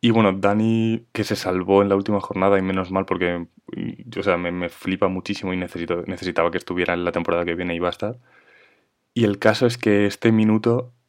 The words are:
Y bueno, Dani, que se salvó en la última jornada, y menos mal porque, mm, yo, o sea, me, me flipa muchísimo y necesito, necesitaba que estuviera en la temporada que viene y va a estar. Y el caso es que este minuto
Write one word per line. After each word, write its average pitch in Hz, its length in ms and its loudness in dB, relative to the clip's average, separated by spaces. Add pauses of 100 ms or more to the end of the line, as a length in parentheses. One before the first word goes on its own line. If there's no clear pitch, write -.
Y 117 100 4
bueno, 107 200 4
Dani, 113 800 0
que 110 120 -2
se 104 120 -4
salvó 92 460 2
en 101 80 2
la 98 40 4
última 98 280 0
jornada, 98 360 0
y 95 40 0
menos 92 280 -2
mal 95 140 0
porque, 87 420 -2 (300)
mm, - 140 -6 (160)
yo, 104 160 -8
o - 20 -4
sea, 90 140 2
me, 87 120 -4
me 87 200 -6
flipa 92 380 -2
muchísimo 92 440 -6
y 90 60 -2
necesito, 87 480 -6
necesitaba 87 440 -2
que 85 60 -6
estuviera 87 380 -2
en 87 100 -4
la 87 80 -2
temporada 87 320 -2
que 85 100 -2
viene 87 200 -6
y 85 60 -6
va 90 80 0
a - 20 -2
estar. - 260 -8 (960)
Y 117 120 2
el 101 140 2
caso 110 280 2
es 120 100 2
que 104 300 2
este 113 260 2
minuto 110 600 2 (140)